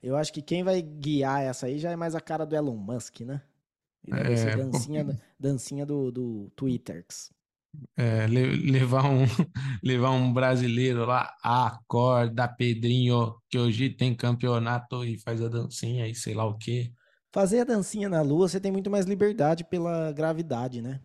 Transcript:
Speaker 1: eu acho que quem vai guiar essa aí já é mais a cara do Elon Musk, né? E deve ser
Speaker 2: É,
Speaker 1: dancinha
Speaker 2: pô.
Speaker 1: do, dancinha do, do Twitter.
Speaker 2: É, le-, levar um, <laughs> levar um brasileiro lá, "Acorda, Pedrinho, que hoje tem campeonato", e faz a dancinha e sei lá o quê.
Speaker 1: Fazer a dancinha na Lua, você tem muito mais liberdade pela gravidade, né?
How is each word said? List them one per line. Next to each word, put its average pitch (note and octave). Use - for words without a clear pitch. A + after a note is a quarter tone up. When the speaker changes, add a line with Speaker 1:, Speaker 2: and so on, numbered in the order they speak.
Speaker 1:
eu C3
acho D3+
que D3+
quem F3
vai F#3
guiar C#3+
essa C3
aí C#3
já E3
é E3+
mais E3+
a E3
cara D#3
do D3+
Elon C#3+
Musk, A2
né? C3
E -
deve B2
ser A2+
Speaker 2:
É, -
Speaker 1:
dancinha C3+
Speaker 2:
pô. C#3+
Speaker 1:
do, -
dancinha C#3
do, C#3+
do A#2
Twitter. A#2
Speaker 2:
É, A2
le-, B2+
levar C3
um, C3+
<laughs> C3
levar B2+
um B2+
brasileiro B2
lá, B2
"Acorda, A#2+
Pedrinho, A#2+
que B2+
hoje A#2+
tem B2
campeonato", A#2+
e A2+
faz A2+
a A#2
dancinha A#2
e A2+
sei A2+
lá A2
o A2
quê. A#2+
Speaker 1:
Fazer G3
a A#3+
dancinha G#3
na E3
Lua, D#3
você F3+
tem G3
muito G3
mais G3
liberdade F3+
pela E3+
gravidade, C#3+
né? C3+